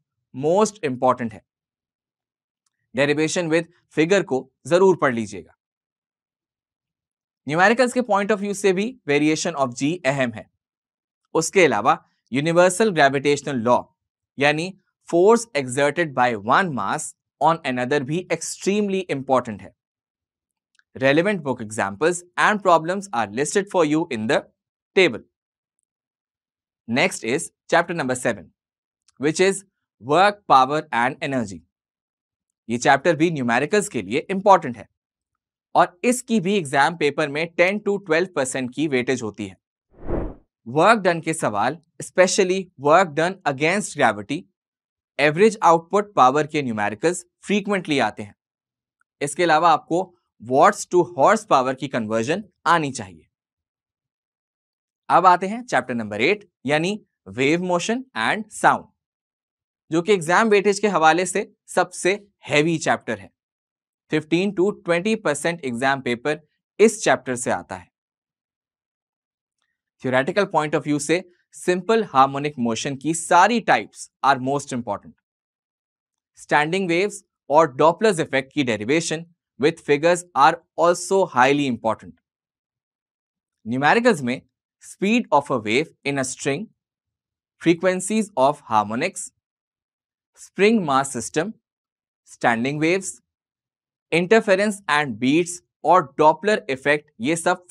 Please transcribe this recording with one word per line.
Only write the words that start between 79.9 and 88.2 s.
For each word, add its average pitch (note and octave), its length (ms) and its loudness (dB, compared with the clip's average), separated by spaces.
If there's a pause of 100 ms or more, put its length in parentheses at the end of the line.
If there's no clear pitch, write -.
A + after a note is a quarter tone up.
are D3+ 160 6 (260)
also F3 460 2 (100)
highly C#3 360 2
important। G#2+ 420 -6 (1500)
न्यूमेरिकल्स D3+ 560 2
में B2 200 -6 (420)
speed G#3+ 500 -2
of C#3+ 180 2
a B2 160 -2
wave C3 260 -2 (120)
in C#3 180 -4
a C3 100 -6
string, D3 340 -6 (920)
frequencies F#3 760 -2